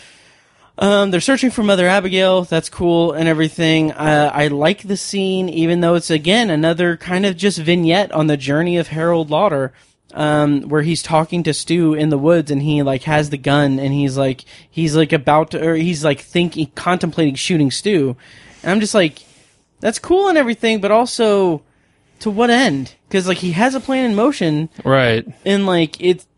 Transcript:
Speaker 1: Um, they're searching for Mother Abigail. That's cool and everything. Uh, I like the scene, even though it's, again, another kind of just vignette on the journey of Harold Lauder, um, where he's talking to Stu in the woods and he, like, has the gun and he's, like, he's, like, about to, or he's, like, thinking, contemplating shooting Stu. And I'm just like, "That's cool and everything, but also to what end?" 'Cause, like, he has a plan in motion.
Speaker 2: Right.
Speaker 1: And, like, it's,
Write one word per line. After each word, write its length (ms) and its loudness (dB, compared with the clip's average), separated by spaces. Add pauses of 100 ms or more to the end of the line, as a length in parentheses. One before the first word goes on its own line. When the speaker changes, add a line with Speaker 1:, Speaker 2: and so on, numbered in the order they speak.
(760)
Speaker 1:
Um, 340 2
they're 100 0
searching 300 2
for 120 -4
Mother 240 2
Abigail. 560 2
That's 260 -4
cool 440 0
and 160 -2
everything. 640 0
Uh, 420 0
I 140 0
like 360 0
the 140 -4
scene, 520 -4
even 320 0
though 140 2
it's, 140 -4
again, 400 0
another 480 0
kind 280 -4
of 120 -2
just 220 -2
vignette 520 0
on 160 0
the 100 2
journey 400 -2
of 100 -2
Harold 420 -2
Lauder, 420 0 (440)
um, 480 0
where 180 0
he's 220 -2
talking 400 0
to 100 -2
Stu 400 0
in 160 0
the 80 0
woods 340 2
and 100 0
he, 220 0
like, 200 -2
has 260 0
the 80 -6
gun 420 0
and 140 -2
he's, 240 -2
like, 280 -2 (240)
he's, 260 -2
like, 180 2
about 380 2
to, 120 -6
or 120 0
he's, 280 -2
like, 160 0
thinking, 560 -4
contemplating 600 0
shooting 360 0
Stu. 460 -2 (460)
And 80 -2
I'm 80 2
just 160 -2
like, 240 2 (600)
"That's 200 -4
cool 280 2
and 120 2
everything, 420 -2
but 100 0
also 720 2 (580)
to 120 -4
what 180 0
end?" 460 0 (160)
'Cause, 160 -2
like, 120 0
he 120 -2
has 240 0
a 40 -4
plan 300 -2
in 60 0
motion. 540 0 (140)
Speaker 2:
Right. 400 2 (220)
Speaker 1:
And, 220 0
like, 340 0
it's, 240 0 (120)